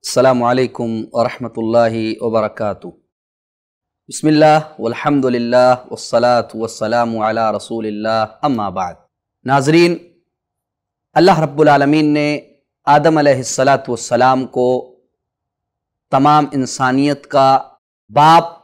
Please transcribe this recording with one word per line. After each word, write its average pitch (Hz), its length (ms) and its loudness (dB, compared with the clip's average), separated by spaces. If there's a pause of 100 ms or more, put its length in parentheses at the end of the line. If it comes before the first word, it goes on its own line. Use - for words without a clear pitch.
(120)
अस्सलामु 127 340 2
अलैकुम 123 440 -2 (240)
वरहमतुल्लाहि 117 840 -2 (220)
वबरकातुहू। 107 680 -4 (1160)
बिस्मिल्लाह, 156 500 2 (220)
वल्हम्दुलिल्लाह, 123 920 0 (200)
वस्सलातु 120 680 -2
वस्सलामु 113 640 -4
अला 110 280 -2
रसूलिल्लाह, 110 760 -4 (200)
अम्मा 113 260 -2
बाद। 90 260 -8 (500)
नाज़रीन, 156 460 2 (1200)
अल्लाह 165 260 4
रब्बुल 151 280 0
आलमीन 147 420 2
ने 147 160 -2 (580)
आदम 151 320 2
अलैहिस्सलातु 135 760 0
वस्सलाम 127 600 0
को 127 160 0 (1400)
तमाम 147 420 2
इंसानियत 135 720 -2
का 135 200 2 (640)
बाप 156 360 6 (180)